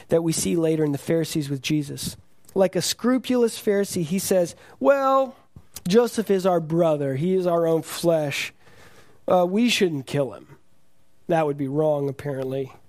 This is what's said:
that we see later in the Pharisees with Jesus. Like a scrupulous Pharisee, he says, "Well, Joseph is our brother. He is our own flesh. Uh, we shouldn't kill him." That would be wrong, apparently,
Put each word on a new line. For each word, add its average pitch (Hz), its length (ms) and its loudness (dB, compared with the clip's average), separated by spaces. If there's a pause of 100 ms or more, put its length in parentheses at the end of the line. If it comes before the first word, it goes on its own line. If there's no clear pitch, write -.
that 165 140 2
we 165 100 0
see 190 240 0
later 160 280 2
in 147 80 0
the 139 60 -4
Pharisees 160 520 -2
with 139 100 -6
Jesus. 143 560 -6 (380)
Like 190 220 2
a 165 60 -2
scrupulous 240 800 0
Pharisee, 196 440 -2
he 175 140 -2
says, 180 360 0 (240)
"Well, 269 560 2 (540)
Joseph 220 420 2
is 190 160 2
our 180 140 2
brother. 156 560 0
He 175 180 0
is 185 120 0
our 170 200 2
own 165 160 2
flesh. 156 720 -2 (760)
Uh, 180 220 4
we 220 220 2
shouldn't 160 360 0
kill 139 260 -2
him." - 260 -20 (720)
That 160 180 2
would 143 100 -2
be 143 120 -4
wrong, 147 400 0
apparently, 135 640 -6 (160)